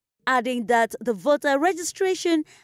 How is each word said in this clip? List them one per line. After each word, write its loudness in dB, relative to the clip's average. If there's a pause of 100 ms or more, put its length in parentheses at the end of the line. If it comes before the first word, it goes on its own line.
(260)
adding 0
that 2
the -4
voter 0
registration -2 (180)